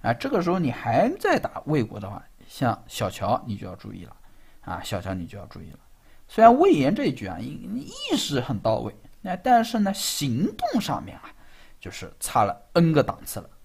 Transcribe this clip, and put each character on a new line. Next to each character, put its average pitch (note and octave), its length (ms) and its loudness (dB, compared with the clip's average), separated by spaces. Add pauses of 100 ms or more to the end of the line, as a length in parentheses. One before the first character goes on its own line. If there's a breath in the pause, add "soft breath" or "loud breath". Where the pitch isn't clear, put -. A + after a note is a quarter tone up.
啊， A#2 120 -2
这 F3+ 160 -4
个 C4+ 140 0
时 F3 80 0
候 F#3 80 2
你 D#3 120 0
还 C3+ 480 2
在 F4+ 200 2
打 - 280 -6
魏 D3 160 2
国 A2 160 -6
的 G2+ 120 -10
话， G2+ 120 -12 (260)
像 - 380 -2
小 - 220 -4
乔 G2 380 -2
你 G#2+ 100 -6
就 F#2+ 100 -12
要 F2+ 100 -10
注 G2+ 160 -14
意 F#2 120 -14
了， - 120 -20 (440 soft breath)
啊， F2 240 -8
小 G2 160 -6
乔 F#2 140 -6
你 F2 120 -8
就 G2+ 120 -14
要 F#2+ 80 -16
注 - 160 -16
意 E2 80 -16
了。 - 80 -20 (500 soft breath)
虽 - 140 4
然 A#3 160 10
魏 F#4 140 8
延 D3 220 4
这 C4+ 120 -2
一 C3 80 0
局 A2 120 -10
啊， E2+ 120 -8
意， A2 80 -8
意 D#4+ 720 -6
识 C#3+ 240 -2
很 A2 180 -4
到 A2 220 0
位， A2 140 -8 (260)
那 F#3 160 -6
但 A#3 280 4
是 A#3 140 -4
呢， G3 160 2
行 C#3+ 640 -2
动 C#5+ 240 0
上 C#3+ 220 -4
面 - 160 -14
啊， - 60 -20 (540 soft breath)
就 F#2 120 -14
是 - 280 -14
差 - 260 2
了 - 280 -4
N E3 200 6
个 C#3+ 100 6
档 - 220 -2
次 - 160 -10
了。 - 80 -18 (160)